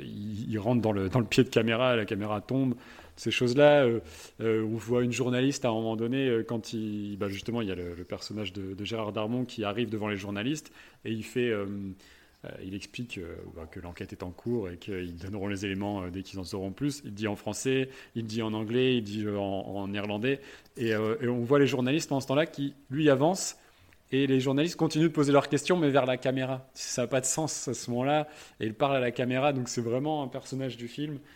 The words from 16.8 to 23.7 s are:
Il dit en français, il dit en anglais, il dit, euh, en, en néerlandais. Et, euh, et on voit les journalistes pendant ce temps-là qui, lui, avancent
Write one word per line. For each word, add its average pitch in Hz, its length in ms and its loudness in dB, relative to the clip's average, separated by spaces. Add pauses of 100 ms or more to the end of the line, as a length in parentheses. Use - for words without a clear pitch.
Il 104 80 -12
dit 104 140 -2
en 101 80 -2
français, 131 520 -2 (280)
il 113 100 -4
dit 110 160 -2
en 110 100 -2
anglais, 120 460 2
il 117 40 0
dit, 104 220 -4
euh, 104 140 -2
en, 98 240 -2 (140)
en 98 120 -4
néerlandais. 104 520 -2 (360)
Et, 117 160 0
euh, 110 300 2
et 120 60 0
on 123 120 0
voit 123 180 6
les 139 80 8
journalistes 131 440 2
pendant 139 100 2
ce 131 60 -6
temps-là 139 180 4
qui, 143 300 -4 (160)
lui, 147 180 4
avancent 147 480 4 (560)